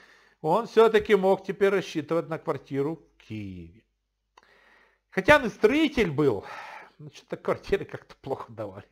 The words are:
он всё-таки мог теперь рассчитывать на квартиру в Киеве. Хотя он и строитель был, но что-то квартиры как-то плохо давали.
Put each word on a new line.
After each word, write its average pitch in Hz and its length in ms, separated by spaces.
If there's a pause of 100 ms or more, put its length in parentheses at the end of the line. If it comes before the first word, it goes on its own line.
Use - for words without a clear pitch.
(420)
он 185 260
всё-таки 220 480
мог 190 300
теперь 196 240
рассчитывать 165 580
на 151 120
квартиру 143 560
в - 280
Киеве. 95 600 (1300)
Хотя 294 280
он 269 80
и 208 40
строитель 240 600
был, 131 340 (540)
но 147 120
что-то - 260
квартиры - 480
как-то - 300
плохо - 360
давали. 101 400